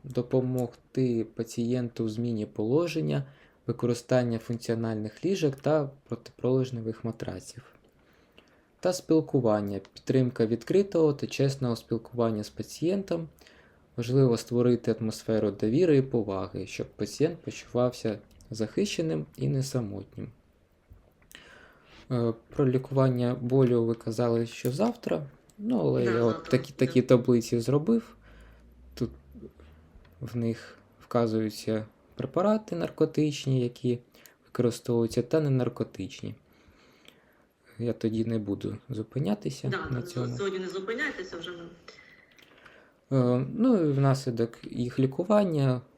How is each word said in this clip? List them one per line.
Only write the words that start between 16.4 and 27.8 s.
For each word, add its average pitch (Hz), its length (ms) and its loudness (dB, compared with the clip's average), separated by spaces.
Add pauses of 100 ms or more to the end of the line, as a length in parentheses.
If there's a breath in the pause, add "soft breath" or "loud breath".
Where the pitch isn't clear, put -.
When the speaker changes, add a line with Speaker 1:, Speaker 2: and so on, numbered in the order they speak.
Speaker 1:
щоб - 200 -8
пацієнт 156 520 -2
почувався 120 800 -4 (320)
захищеним 156 760 -2 (100)
і 135 120 -2
не 139 140 0
самотнім. 101 680 -6 (1800 loud breath)
Е, 117 220 2 (160)
про 139 200 2
лікування 127 720 2
болю 120 440 4
ви 113 100 0
казали, 117 520 0
що - 260 -4
завтра. 170 540 -2 (320)
Ну, 214 220 0
але 127 240 2
Speaker 2:
Да, 117 60 2
Speaker 1:
я 117 140 2
от 113 100 4
Speaker 2:
завтра, - 160 -8
Speaker 1:
такі, 131 280 2
Speaker 2:
да. 131 80 4
Speaker 1:
такі 127 160 4
таблиці 120 580 4
зробив. 156 560 0 (760 soft breath)